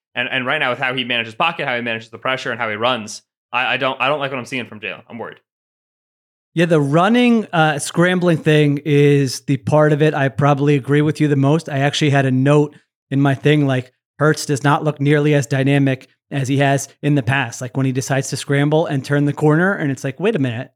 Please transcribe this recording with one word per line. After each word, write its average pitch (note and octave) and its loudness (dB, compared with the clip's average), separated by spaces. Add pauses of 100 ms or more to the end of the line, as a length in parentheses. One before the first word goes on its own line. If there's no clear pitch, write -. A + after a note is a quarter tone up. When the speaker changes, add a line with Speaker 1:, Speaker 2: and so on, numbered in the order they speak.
(160)
Speaker 1:
And, B2 -4
and B2+ -4
right C#3+ -2
now C#3 -2
with B2 -6
how C3 -4
he C3 -4
manages A#2 -4
pocket, E3 -4
how B2+ -4
he A#2+ -4
manages A2+ -8
the A2+ -18
pressure, C3 -6
and A2+ -8
how A#2 -4
he G#2+ -4
runs, A2 -4 (300)
I, A#2+ -2
I B2+ -2
don't, C3 -4
I B2+ 0
don't D3 0
like C3+ -6
what C3+ -8
I'm A#2+ -10
seeing B2 -8
from G#2+ -20
Jalen. F#2+ -12
I'm A#2 -16
worried. F#2+ -14 (1160)
Speaker 2:
Yeah, E3 2
the E3 4
running, G#3+ 2
uh, D#3 2
scrambling F3 2
thing D3+ 2
is C#3+ 2
the C#3 -2
part D3+ 2
of D3 0
it D#3 2
I C#3 0
probably C#3+ 2
agree C#3 0
with D3+ -2
you D3+ 2
the C#3 0
most. C#3 2
I C#3+ -6
actually C#3+ 0
had C#3 2
a C3 0
note C#3+ 2 (340)
in C#3 0
my C#3 2
thing, D3 2
like, B2+ -2 (280)
Hurts D3+ 0
does C#3+ -2
not C#3+ 2
look D3 -4
nearly D3 2
as C#3+ 0
dynamic C3+ 0 (220)
as C#3 -4
he C3+ 0
has C#3 0 (140)
in D3 2
the C#3 0
past. C3 -2
Like, B2+ -12
when C3+ 0
he C3 0
decides C3 -4
to C3+ -6
scramble D3 0
and C#3 -4
turn C#3+ 0
the C#3+ 0
corner, D#3+ 2
and D3+ -4
it's C3 -8
like, C3+ -8
"Wait G#3+ 0
a - -2
minute, B2 -4